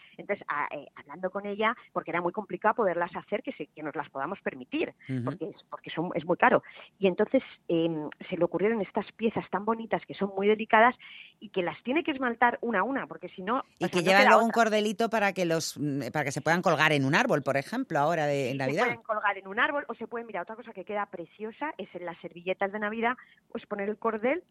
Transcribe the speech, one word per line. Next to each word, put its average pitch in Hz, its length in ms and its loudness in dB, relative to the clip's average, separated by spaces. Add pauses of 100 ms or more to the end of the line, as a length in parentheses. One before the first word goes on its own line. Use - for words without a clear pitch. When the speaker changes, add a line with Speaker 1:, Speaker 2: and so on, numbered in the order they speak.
(160)
Speaker 1:
Entonces, 170 320 -6
a-, 147 260 -2
eh, 143 200 -12
hablando 180 360 -8
con 196 140 -8
ella, 214 320 -2 (160)
porque 170 200 -4
era 170 100 -2
muy 175 100 -2
complicado 214 440 -2
poderlas 175 380 0
hacer, 190 280 -6
que 269 100 -8
se, 147 140 -12
que - 160 -16
nos 147 140 -8
las 147 120 -8
podamos 147 320 -8
permitir, 214 540 -6 (160)
Speaker 2:
Ujú. 127 140 -4
Speaker 1:
porque 151 260 -6
es, - 60 -18 (120)
porque - 220 -14
son, 165 240 -4
es 143 100 -4
muy 170 140 0
caro. 226 240 6 (360)
Y 190 100 0
entonces, 214 340 2 (260)
em, 165 400 0 (220)
se 190 80 -4
le 170 60 4
ocurrieron 202 360 0
estas 196 320 -4
piezas 220 380 -2
tan 196 160 -2
bonitas, 226 400 -2
que 147 80 -14
son 196 200 -4
muy 196 120 0
delicadas, 220 480 6 (460)
y 214 100 -18
que 190 120 -2
las 208 200 -6
tiene 277 200 0
que 320 100 -4
esmaltar 247 500 2
una 233 180 2
a - 20 2
una, 233 240 -2
porque 160 240 -14
si - 120 -14
no, 226 220 -2 (140)
Speaker 2:
Y - 60 -2
Speaker 1:
o - 40 0
sea, - 20 -
Speaker 2:
que 180 80 -2
Speaker 1:
no 175 60 2
Speaker 2:
llevan 190 180 8
Speaker 1:
queda 214 80 8
Speaker 2:
luego 214 140 10
un 233 60 2
Speaker 1:
otra. 226 140 4
Speaker 2:
cordelito 214 460 2
para 202 240 2
que 190 120 0
los, 160 320 0
mm, 139 340 -2
para 151 120 0
que 139 80 -2
se 147 80 -4
puedan 170 220 2
colgar 156 300 4
en 143 120 4
un 135 120 2
árbol, 202 260 2
por 135 140 0
ejemplo, 175 420 -2
ahora 151 280 2
de, 139 240 0
en - 20 -4
Speaker 1:
Sí, - 0 -
se 139 60 -4
Speaker 2:
Navidad. 139 260 0
Speaker 1:
pueden 240 180 -2
colgar 208 340 -2
en 190 120 -14
un 196 100 -4
árbol 285 300 0
o 233 60 -8
se 226 120 -10
pueden, 233 220 -10
mira, 190 140 -6
otra 220 120 -10
cosa 220 180 -16
que 185 120 -12
queda 208 220 -4
preciosa 214 680 -10
es - 180 -12
en 175 120 -10
las 170 140 -10
servilletas 180 520 -4
de 208 60 -6
Navidad, 226 380 -2 (340)
pues - 160 -12
poner 202 220 -4
el 208 100 -6
cordel 226 520 -2